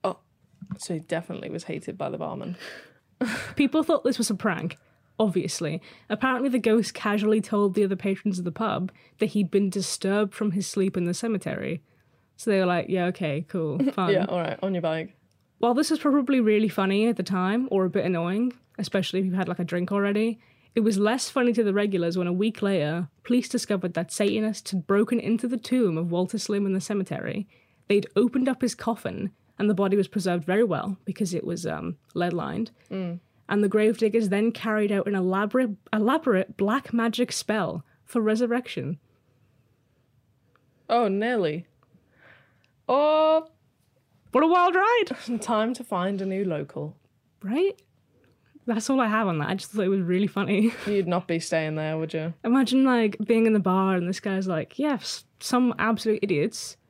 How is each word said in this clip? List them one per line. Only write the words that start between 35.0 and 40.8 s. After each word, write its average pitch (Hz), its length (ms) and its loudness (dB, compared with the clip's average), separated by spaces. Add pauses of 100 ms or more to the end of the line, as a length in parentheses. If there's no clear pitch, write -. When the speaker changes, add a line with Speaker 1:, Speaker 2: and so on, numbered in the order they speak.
Speaker 2:
an 202 60 -2
elaborate, 202 580 0 (220)
elaborate 220 640 2
black 220 340 0
magic 233 400 0
spell 190 540 -4 (200)
for - 140 -2
resurrection. 220 800 0 (1900)